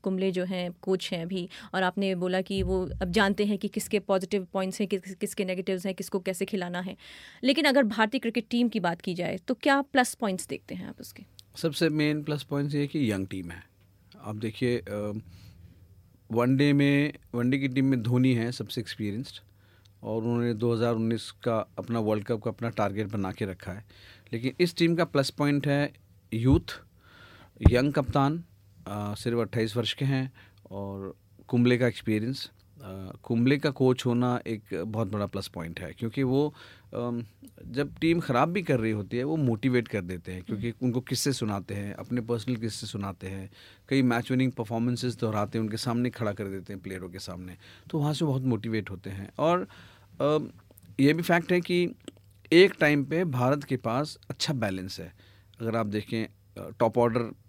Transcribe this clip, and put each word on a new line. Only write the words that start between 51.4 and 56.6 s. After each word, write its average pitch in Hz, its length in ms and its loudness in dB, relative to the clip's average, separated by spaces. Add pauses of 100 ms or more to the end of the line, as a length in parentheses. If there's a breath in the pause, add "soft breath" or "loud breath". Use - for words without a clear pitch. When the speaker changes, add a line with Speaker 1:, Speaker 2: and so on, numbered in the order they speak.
Speaker 2:
है 180 100 4
कि 175 300 0 (600)
एक 185 280 10
time 147 260 4
पे 160 180 0
भारत 139 400 2
के 127 140 -4
पास 123 420 -2 (100)
अच्छा - 240 -4
balance 95 460 -4
है। 82 140 -12 (480 soft breath)
अगर 113 140 -2
आप 117 100 0
देखें, 107 400 -2
अ, - 440 -16 (100)